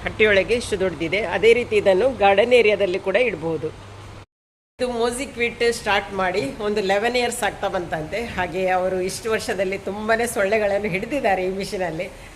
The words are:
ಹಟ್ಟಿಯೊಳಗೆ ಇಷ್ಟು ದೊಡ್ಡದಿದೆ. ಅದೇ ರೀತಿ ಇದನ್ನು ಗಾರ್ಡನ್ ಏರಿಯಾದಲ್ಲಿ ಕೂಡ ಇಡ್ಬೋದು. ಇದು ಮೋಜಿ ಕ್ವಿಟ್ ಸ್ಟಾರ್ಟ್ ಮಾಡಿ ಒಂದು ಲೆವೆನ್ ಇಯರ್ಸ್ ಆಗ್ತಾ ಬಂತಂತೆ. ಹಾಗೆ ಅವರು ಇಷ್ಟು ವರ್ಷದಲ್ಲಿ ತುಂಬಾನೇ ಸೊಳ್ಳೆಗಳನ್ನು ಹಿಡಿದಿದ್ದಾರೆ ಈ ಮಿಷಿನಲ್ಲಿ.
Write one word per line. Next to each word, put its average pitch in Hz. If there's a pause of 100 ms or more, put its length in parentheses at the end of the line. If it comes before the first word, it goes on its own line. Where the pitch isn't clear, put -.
ಹಟ್ಟಿಯೊಳಗೆ 202
ಇಷ್ಟು 226
ದೊಡ್ಡದಿದೆ. 170
ಅದೇ 196
ರೀತಿ 233
ಇದನ್ನು 202
ಗಾರ್ಡನ್ 202
ಏರಿಯಾದಲ್ಲಿ 202
ಕೂಡ 190
ಇಡ್ಬೋದು. 165
ಇದು -
ಮೋಜಿ 240
ಕ್ವಿಟ್ 233
ಸ್ಟಾರ್ಟ್ 247
ಮಾಡಿ 190
ಒಂದು 208
ಲೆವೆನ್ 202
ಇಯರ್ಸ್ 240
ಆಗ್ತಾ 202
ಬಂತಂತೆ. 175
ಹಾಗೆ 185
ಅವರು 185
ಇಷ್ಟು 190
ವರ್ಷದಲ್ಲಿ 196
ತುಂಬಾನೇ 214
ಸೊಳ್ಳೆಗಳನ್ನು 208
ಹಿಡಿದಿದ್ದಾರೆ 202
ಈ 185
ಮಿಷಿನಲ್ಲಿ. 185 (260)